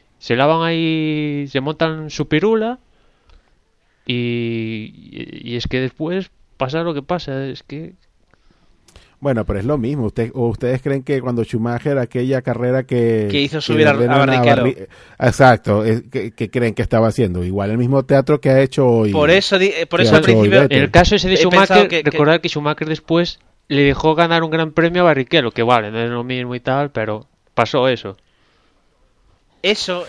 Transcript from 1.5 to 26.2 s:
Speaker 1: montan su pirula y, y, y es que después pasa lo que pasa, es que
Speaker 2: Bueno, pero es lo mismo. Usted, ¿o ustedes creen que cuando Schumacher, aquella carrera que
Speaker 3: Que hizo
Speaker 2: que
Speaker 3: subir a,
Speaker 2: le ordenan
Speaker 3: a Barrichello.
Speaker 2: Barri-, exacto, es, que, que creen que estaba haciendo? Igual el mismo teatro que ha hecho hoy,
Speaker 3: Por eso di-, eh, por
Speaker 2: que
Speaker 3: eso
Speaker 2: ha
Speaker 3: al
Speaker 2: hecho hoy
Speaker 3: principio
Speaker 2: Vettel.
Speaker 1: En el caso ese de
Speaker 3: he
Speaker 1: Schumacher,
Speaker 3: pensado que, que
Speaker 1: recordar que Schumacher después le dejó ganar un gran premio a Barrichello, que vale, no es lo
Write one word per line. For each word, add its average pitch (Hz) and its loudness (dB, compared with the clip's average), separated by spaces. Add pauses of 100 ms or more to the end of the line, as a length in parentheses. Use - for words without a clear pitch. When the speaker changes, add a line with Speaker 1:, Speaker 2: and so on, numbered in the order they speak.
Speaker 1:
montan 156 -6
su 147 -8
pirula 220 -2 (1300)
y, 117 -6 (500)
y, - -12
y 120 -8
es 117 -8
que 127 -4
después 165 -8 (260)
pasa 135 -10
lo 170 -6
que 143 -10
pasa, 135 -8
es - -14
que 160 -16 (1300)
Speaker 2:
Bueno, 123 -4
pero 101 -6
es 98 -8
lo 143 -2
mismo. 127 -4
Usted, 117 -4
¿o 120 -2
ustedes 123 -4
creen 139 -4
que 135 -4
cuando 120 -4
Schumacher, 120 -4
aquella 127 -4
carrera 123 -2
que 117 0
Speaker 3:
Que 143 0
hizo 143 -4
Speaker 2:
que 147 -4
Speaker 3:
subir - 2
a, 147 4
Speaker 2:
le 139 2 (100)
ordenan 143 2
Speaker 3:
a 139 4
Barrichello. 123 2
Speaker 2:
Barri-, 117 -4 (320)
exacto, 113 4
es, 113 0
que, 113 -6
que - -6
creen 120 -2
que - -6
estaba 113 2
haciendo? 92 -2
Igual 98 -2
el 113 -2
mismo 131 2
teatro 139 2
que 135 -2
ha 135 4
hecho 135 2
hoy, 113 4
Speaker 3:
Por 147 2
eso 196 2
di-, 190 2
eh, 165 -4
por 170 -2
Speaker 2:
que - 4
Speaker 3:
eso - 4
Speaker 2:
ha - 8
Speaker 3:
al 156 0
Speaker 2:
hecho 131 2
hoy 113 6 (140)
Speaker 3:
principio 101 6
Speaker 2:
Vettel. 135 4
Speaker 1:
En 135 4
el 143 -2
caso 175 4
ese 180 0
de 185 2
Speaker 3:
he - 2
Speaker 1:
Schumacher, 180 4
Speaker 3:
pensado 180 4
que, 160 -2
que 147 2
Speaker 1:
recordar 156 2
que - -4
Schumacher 151 -4
después 165 -2 (280)
le 143 2
dejó 143 2
ganar 165 2
un 160 -6
gran 160 -2
premio 170 0
a 175 4
Barrichello, 135 2
que 117 -2
vale, 113 2
no 110 -6
es 117 -2
lo 120 -6